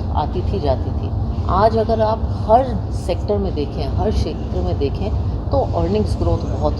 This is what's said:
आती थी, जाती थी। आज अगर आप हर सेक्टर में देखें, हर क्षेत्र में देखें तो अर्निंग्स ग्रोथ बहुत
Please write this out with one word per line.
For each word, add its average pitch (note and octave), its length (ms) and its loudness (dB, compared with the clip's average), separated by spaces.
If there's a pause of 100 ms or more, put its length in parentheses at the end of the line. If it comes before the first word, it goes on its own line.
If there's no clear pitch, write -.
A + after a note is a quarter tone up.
(160)
आती D3+ 260 -2
थी, - 180 0
जाती C#3 320 0
थी। - 200 -4 (380)
आज G#3+ 280 4
अगर A3 240 2
आप A3 180 0 (300)
हर A#3+ 420 2
सेक्टर - 460 -2
में F#3 180 -2
देखें, D3 320 -4
हर G3+ 240 0
क्षेत्र - 480 -2
में F3+ 200 0
देखें C#3+ 300 0 (400)
तो - 300 2
अर्निंग्स G3 380 2
ग्रोथ E3+ 200 2
बहुत D3+ 420 0